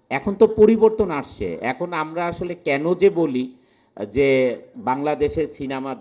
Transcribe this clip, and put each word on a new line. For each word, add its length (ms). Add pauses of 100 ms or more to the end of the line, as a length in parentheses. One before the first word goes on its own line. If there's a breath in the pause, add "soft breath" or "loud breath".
(180)
এখন 240
তো 40 (140)
পরিবর্তন 500 (120)
আসছে। 260 (240)
এখন 180 (140)
আমরা 280
আসলে 220 (140)
কেন 160 (180)
যে 80 (120)
বলি 220 (720 soft breath)
যে 120 (600)
বাংলাদেশের 680
সিনেমা 460